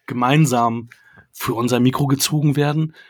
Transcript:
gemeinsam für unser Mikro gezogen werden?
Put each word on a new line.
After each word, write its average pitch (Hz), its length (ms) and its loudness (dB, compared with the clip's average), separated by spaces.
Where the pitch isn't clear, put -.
gemeinsam 123 840 0
für - 220 -6
unser 120 260 0
Mikro 131 260 2
gezogen 139 500 0
werden? 147 380 -2